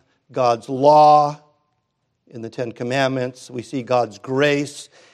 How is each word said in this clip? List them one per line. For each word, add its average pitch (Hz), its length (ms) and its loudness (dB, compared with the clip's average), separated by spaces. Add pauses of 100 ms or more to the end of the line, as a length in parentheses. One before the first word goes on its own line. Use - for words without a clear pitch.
(300)
God's 120 380 -2
law 147 720 4 (840)
in 117 160 -16
the 113 80 -12
Ten 117 220 -8
Commandments. 131 800 -4
We 123 120 -10
see 131 200 -10
God's 117 360 -4
grace 143 720 -4 (240)